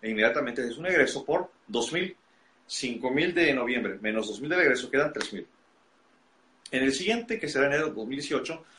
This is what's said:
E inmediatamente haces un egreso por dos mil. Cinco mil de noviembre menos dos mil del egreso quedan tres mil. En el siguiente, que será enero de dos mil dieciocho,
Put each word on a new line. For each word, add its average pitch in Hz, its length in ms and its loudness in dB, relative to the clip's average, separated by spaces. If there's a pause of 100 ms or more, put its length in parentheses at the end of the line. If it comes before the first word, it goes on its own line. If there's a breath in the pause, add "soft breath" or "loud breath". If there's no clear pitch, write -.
E 110 80 -6
inmediatamente 117 520 2
haces 120 160 -4
un 165 100 -6
egreso 143 360 4
por 175 260 0 (180)
dos 117 260 -2
mil. 185 220 -2 (500 soft breath)
Cinco 123 440 -4
mil 160 240 0
de 165 200 4
noviembre 120 480 0
menos 107 260 -2
dos 104 140 -8
mil 147 80 -6
del 180 120 2
egreso 127 280 4
quedan 143 240 2
tres - 200 -4
mil. 92 140 -10 (1200)
En 131 120 2
el 135 100 4
siguiente, 226 460 -2
que 151 80 -6
será 139 200 2
enero 143 200 2
de 101 60 -6
dos 110 140 -8
mil 139 120 -6
dieciocho, 143 460 -4 (140 loud breath)